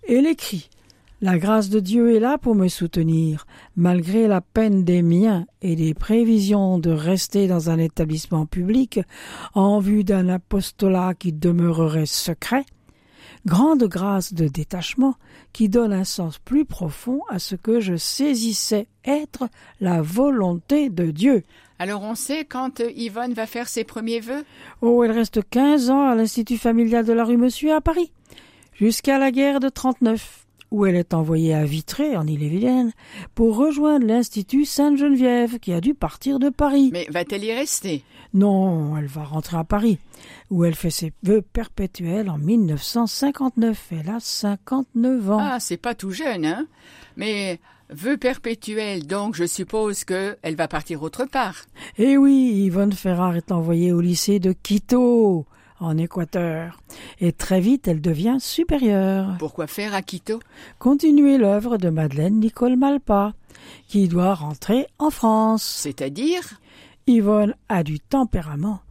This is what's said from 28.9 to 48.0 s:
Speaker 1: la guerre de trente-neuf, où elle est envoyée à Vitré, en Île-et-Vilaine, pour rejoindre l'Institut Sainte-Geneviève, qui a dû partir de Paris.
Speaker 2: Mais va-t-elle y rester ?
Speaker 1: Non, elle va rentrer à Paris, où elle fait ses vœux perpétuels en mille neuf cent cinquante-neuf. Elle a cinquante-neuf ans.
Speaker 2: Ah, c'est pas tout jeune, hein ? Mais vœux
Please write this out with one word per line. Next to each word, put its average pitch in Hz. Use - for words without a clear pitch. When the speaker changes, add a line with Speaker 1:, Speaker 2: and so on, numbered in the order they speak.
Speaker 1:
la 269
guerre 277
de 262
trente-neuf, -
où 202
elle 185
est 175
envoyée 160
à 151
Vitré, 175
en 156
Île-et-Vilaine, 202
pour 226
rejoindre 294
l'Institut 233
Sainte-Geneviève, 254
qui -
a 170
dû 262
partir 269
de 269
Paris. 277
Speaker 2:
Mais 175
va-t-elle 175
y 220
rester ? 202
Speaker 1:
Non, 190
elle 147
va 151
rentrer 156
à 160
Paris, 208
où 170
elle 165
fait 170
ses 160
vœux 202
perpétuels 190
en 151
mille 202
neuf 151
cent 233
cinquante-neuf. 240
Elle 160
a 226
cinquante-neuf 233
ans. 214
Speaker 2:
Ah, 254
c'est -
pas 233
tout 190
jeune, 214
hein ? 202
Mais 196
vœux 202